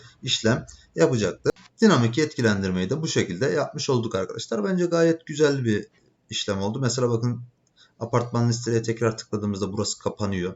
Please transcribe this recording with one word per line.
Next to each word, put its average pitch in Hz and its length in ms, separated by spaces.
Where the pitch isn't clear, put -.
işlem 120 420
yapacaktır. 135 560
Dinamik 123 360
yetkilendirmeyi 98 720
de 160 120
bu 160 60
şekilde 95 380
yapmış 147 440
olduk 117 260
arkadaşlar. 101 480
Bence 185 220
gayet 165 400
güzel 143 400
bir 104 220
işlem 98 320
oldu. 107 180
Mesela 123 300
bakın 120 320
apartman 120 500
listeye 117 320
tekrar 113 360
tıkladığımızda 101 560
burası 104 260
kapanıyor. 92 560